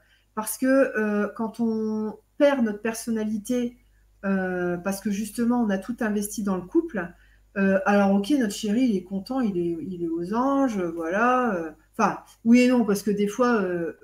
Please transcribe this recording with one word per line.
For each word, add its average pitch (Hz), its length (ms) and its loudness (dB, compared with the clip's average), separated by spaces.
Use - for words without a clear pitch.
Parce 214 220 -6
que, 262 100 -2
euh, 214 680 2
quand 220 240 -6
on 214 560 -2
perd 285 260 4
notre 208 160 -2
personnalité, 226 960 -4
euh, 185 540 -2
parce 196 240 -4
que 220 80 -2
justement, 233 500 0
on 226 80 2
a 196 80 2
tout 226 240 -8
investi 208 420 -2
dans 196 140 0
le 175 60 -6
couple, 226 440 -2
euh, 196 260 4
alors 202 300 4
ok, 202 240 0
notre 214 160 0
chéri, 214 300 0
il 226 120 2
est 180 60 -4
content, 196 380 -6
il 196 180 0
est, 170 240 -2
il 180 200 -8
est 165 60 -2
aux 170 240 -4
anges, 262 480 0
voilà, 202 720 0
euh, 165 160 -6
enfin, 190 220 0
oui 240 160 8
et 247 60 4
non, 240 180 4
parce 202 160 0
que - 80 0
des 202 160 2
fois, 240 340 2
euh, 175 440 -4